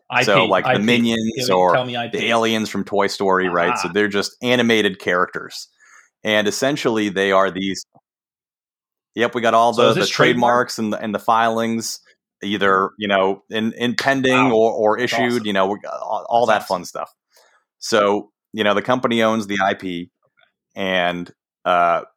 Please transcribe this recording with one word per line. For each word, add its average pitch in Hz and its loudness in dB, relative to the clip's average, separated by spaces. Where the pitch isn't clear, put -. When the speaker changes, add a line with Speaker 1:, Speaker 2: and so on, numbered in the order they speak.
Speaker 1:
I 123 0
P, 123 2
Speaker 2:
So, 98 4
like, 92 0
the 131 0
Speaker 1:
I 127 2
P. 101 -2
Speaker 2:
Minions 113 0
Speaker 1:
Give 127 -6
me, 92 2
Speaker 2:
or 90 4
Speaker 1:
tell 127 2
me 120 -8
I 117 -6
P. 95 -6
Speaker 2:
the 107 -4
aliens 113 0
from 101 -6
Toy 101 -2
Story, 95 0
right? 87 0
So 90 -4
Speaker 1:
Ah. 85 -8
Speaker 2:
they're 104 2
just 101 -4
animated 117 2
characters. - -4
And 107 2
essentially 117 -2
they 98 0
are 95 2
these, 95 -6
yep, 113 0
we 113 -4
got 113 2
all 117 4
Speaker 1:
So 117 4
Speaker 2:
the, 113 6
Speaker 1:
is 113 4
Speaker 2:
the 120 0
Speaker 1:
this 98 0
trademark? 120 2
Speaker 2:
trademarks - -10
and 107 -2
the, - -6
and 107 -6
the 98 -4
filings, 113 0
either, 98 0
you 104 -6
know, 98 0
in, 110 -4
in 120 -4
pending 131 0
Speaker 1:
Wow. 113 0
Speaker 2:
or, 110 4
or 107 0
Speaker 1:
That's 123 -2
Speaker 2:
issued, 120 -2
Speaker 1:
awesome. 110 -2
Speaker 2:
you 104 -4
know, 95 2
we 101 -4
got 69 -14
all, 98 -6
all 117 2
Speaker 1:
That's 107 4
Speaker 2:
that - -6
Speaker 1:
awesome. 92 -4
Speaker 2:
fun 85 -14
stuff. - -12
So, 104 0
you 107 -2
know, 104 4
the 101 0
company 123 0
owns 110 0
the 101 -4
I 101 0
P, 87 -10
and, 90 -2
uh, 87 2